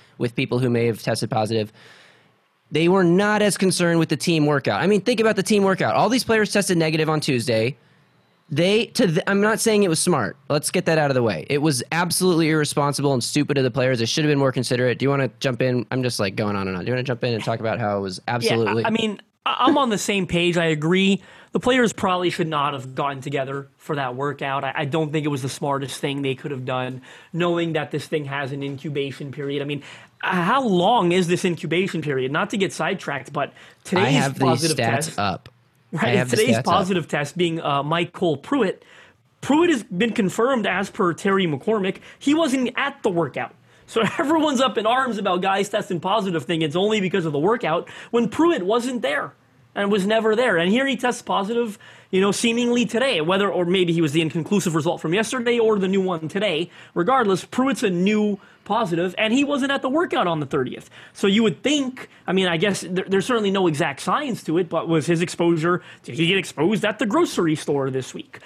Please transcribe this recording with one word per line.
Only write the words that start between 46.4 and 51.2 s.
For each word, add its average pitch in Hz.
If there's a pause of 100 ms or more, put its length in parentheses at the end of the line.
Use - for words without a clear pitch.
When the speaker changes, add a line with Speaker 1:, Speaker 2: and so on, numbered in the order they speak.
Speaker 2:
thinking 160
it's 143
only 208
because 185
of 156
the 143
workout, 175 (220)
when 233
Pruitt 302
wasn't 233
there 269 (400)
and 202
was 196
never 214
there. 220
And 175
here 262
he 269
tests 240